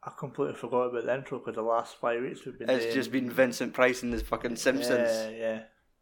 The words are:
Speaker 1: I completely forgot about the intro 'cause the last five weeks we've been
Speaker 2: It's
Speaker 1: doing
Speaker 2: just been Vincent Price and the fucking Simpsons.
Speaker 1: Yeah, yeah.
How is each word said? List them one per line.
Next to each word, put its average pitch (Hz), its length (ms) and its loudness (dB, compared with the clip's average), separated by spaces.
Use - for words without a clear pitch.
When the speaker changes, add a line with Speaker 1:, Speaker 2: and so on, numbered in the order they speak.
Speaker 1:
I - 80 -10
completely 143 380 -4
forgot 123 300 0
about 123 240 -2
the 120 80 2
intro 139 240 -6
'cause 110 160 -8
the 110 80 -2
last 117 320 0
five 117 260 0
weeks - 240 -6
we've 127 140 -12
been 120 100 -4
Speaker 2:
It's 127 140 4
Speaker 1:
doing 117 120 0
Speaker 2:
just 123 160 0
been 127 200 0
Vincent 123 420 2
Price 127 300 4
and 120 100 0
the 110 100 -2
fucking 120 340 -2
Simpsons. 123 520 2
Speaker 1:
Yeah, 113 200 0
yeah. 110 340 -4